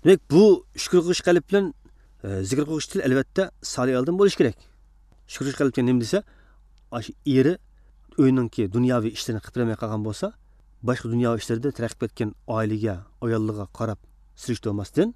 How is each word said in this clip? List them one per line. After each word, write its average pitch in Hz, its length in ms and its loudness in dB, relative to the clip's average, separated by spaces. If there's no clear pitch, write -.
Demak, 139 160 6
bu 175 120 8
shukr 180 220 2
qilish 175 220 -2
qalb 175 220 4
bilan, 196 160 2
e, 101 40 -8
zikr 139 200 -2
qilish 156 220 -6
til 190 160 -4
albatta 135 360 0
solih 131 220 0
ayoldan 131 240 0
bo'lishi 202 220 4
kerak. 117 160 2
Shukr - 140 -10
qilish 139 140 -6
qalb 139 140 2
nima 123 160 2
desa, 185 140 -2
shu - 60 -14
eri 143 160 4
uyninki 127 420 2
dunyoviy 120 420 0
ishlarini 110 280 -6
qilib - 140 -18
bermay 113 220 -2
qolgan 110 260 -6
bo'lsa, 110 200 -6
boshqa 123 260 -2
dunyoviy 117 280 0
ishlarda 117 360 -4
taraqqiy 117 320 -6
etgan 107 200 -6
oilaga, 107 380 -2
ayollarga 110 400 -2
qarab 110 220 -6
surishtirmasdan 113 760 -2